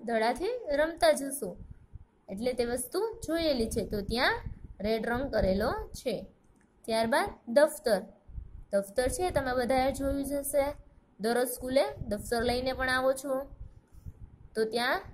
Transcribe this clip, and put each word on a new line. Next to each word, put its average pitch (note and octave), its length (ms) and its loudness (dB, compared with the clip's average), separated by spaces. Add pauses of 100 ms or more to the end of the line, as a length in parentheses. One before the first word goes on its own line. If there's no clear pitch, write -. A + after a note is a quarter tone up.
દડાથી B3+ 560 0 (120)
રમતા D#4+ 400 4
જ C#4 120 2
હશો A3 340 -6 (720)
એટલે A3+ 240 -2
તે B3 120 0
વસ્તુ F4+ 640 -2
જોયેલી D4+ 420 2
છે G3+ 160 -2
તો G#3 160 -2
ત્યાં C#4 400 0 (380)
રેડ A3 260 0
રંગ B3 260 -2
કરેલો G3 400 2 (160)
છે. G3 380 -6 (600)
ત્યારબાદ A#3 680 0
દફતર. B3 480 4 (720)
દફતર G3+ 340 0
છે F4+ 240 0
તમે C4 220 0
બધાએ C4 380 2
જોયું C#4 340 -2
જ C#4 80 -4
હશે, C#4+ 420 0 (440)
દરરોજ A#3+ 280 2
સ્કૂલે B3+ 380 2 (220)
દફતર A3+ 360 -2
લઈને B3+ 300 0
પણ C4 160 -2
આવો C4 240 4
છો C4+ 340 -2 (1080)
તો A3 100 2
ત્યાં B3 360 0 (120)